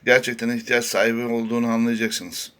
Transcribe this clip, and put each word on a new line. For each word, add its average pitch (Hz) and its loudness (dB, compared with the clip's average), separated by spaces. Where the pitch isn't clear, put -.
gerçekten 120 2
ihtiyaç 120 0
sahibi 113 2
olduğunu 117 -2
anlayacaksınız. 113 -2